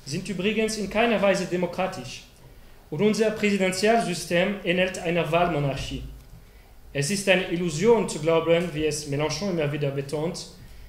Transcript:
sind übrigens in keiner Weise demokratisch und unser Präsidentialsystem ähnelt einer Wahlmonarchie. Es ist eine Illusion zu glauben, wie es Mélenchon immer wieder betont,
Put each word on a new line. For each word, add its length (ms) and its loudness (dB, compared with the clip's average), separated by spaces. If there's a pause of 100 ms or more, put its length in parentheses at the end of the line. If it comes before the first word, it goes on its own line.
sind 220 -8
übrigens 480 0
in 120 -4
keiner 320 2
Weise 260 2
demokratisch 760 -4 (680)
und 100 -4
unser 300 4
Präsidentialsystem 1300 2
ähnelt 340 0
einer 320 0
Wahlmonarchie. 720 0 (920)
Es 180 -2
ist 180 -2
eine 220 4
Illusion 580 2
zu 120 -6
glauben, 520 4
wie 140 -2
es 220 -4
Mélenchon 420 -2
immer 220 0
wieder 180 -2
betont, 560 -6 (420)